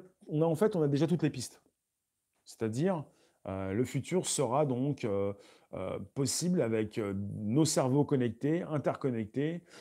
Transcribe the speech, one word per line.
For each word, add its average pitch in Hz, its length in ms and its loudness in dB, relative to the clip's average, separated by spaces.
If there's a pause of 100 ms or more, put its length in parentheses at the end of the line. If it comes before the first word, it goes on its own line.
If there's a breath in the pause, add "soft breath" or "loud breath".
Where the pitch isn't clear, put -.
(280)
on 151 140 0
a, 165 40 4
en 165 100 2
fait, 214 200 4
on 170 60 2
a 147 60 4
déjà 143 200 4
toutes 165 160 2
les 151 60 4
pistes. - 320 -10 (840)
C'est-à-dire, 139 600 -2 (420 soft breath)
euh, 95 260 -4
le 113 120 2
futur - 420 -2
sera 139 380 2
donc, 135 400 -2
euh, 101 280 0 (400 soft breath)
euh, 92 260 -6 (160)
possible 160 460 0
avec, 110 360 0
euh, 101 180 -2
nos 104 500 0
cerveaux 143 380 2
connectés, 139 600 0
interconnectés, 143 1000 -2 (180 loud breath)